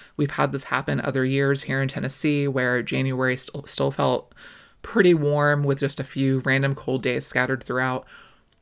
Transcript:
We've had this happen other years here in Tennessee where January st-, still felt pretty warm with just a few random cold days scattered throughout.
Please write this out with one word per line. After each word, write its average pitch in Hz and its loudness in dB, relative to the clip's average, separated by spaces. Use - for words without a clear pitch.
We've 143 0
had 143 0
this 139 -4
happen 139 -2
other 131 0
years 139 0
here 135 -2
in 135 0
Tennessee 143 -2
where 127 2
January 127 0
st-, - -8
still 139 0
felt 135 0
pretty 180 4
warm 147 2
with 139 0
just 139 -4
a 127 -4
few 135 0
random 135 0
cold 131 -4
days 127 -2
scattered 127 -2
throughout. 127 -2